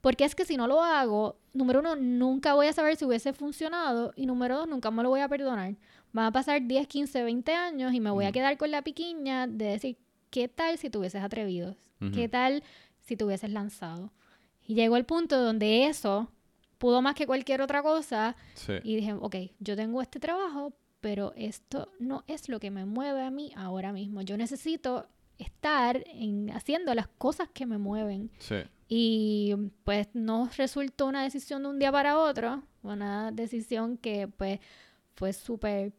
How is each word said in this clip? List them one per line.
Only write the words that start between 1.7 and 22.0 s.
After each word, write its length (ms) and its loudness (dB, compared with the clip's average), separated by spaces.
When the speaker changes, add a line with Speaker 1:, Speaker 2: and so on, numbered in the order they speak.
Speaker 1:
uno, 160 0
nunca 580 2
voy 140 8
a 40 2
saber 240 4
si 80 -4
hubiese 280 2
funcionado. 800 -2
Y 120 -4
número 320 0
dos, 100 -2
nunca 220 -2
me 120 0
lo 60 2
voy 120 4
a 80 0
perdonar. 460 -2
Van 140 2
a 60 2
pasar 340 2
diez, 200 2
quince, 380 -2
veinte 300 0
años 380 -2
y 80 2
me 100 2
voy 140 2
a 40 2
Speaker 2:
Ujú. 60 -2
Speaker 1:
quedar 220 2
con 140 -2
la 120 -2
piquiña 680 -4
de 160 -4
decir, 340 -4
¿qué 180 0
tal 300 -2
si 120 -6
te 80 -6
hubieses 240 -4
atrevido? 540 -4
Speaker 2:
Ujú. 120 -2
Speaker 1:
¿Qué 160 0
tal 340 2
si 160 -6
te 80 0
hubieses 260 -2
lanzado?". 600 -8
Y 80 -2
llegó 220 6
el 80 4
punto 380 2
donde 460 4
eso 420 0
pudo 240 4
más 140 2
que 100 -2
cualquier 340 0
otra 220 0
cosa. 540 0
Speaker 2:
Sí. 200 -6
Speaker 1:
Y 120 0
dije, 180 -2
"Ok, 200 -6
yo 180 -6
tengo 260 -4
este 180 -10
trabajo, 520 -4
pero 360 -4
esto 640 -8
no 300 -6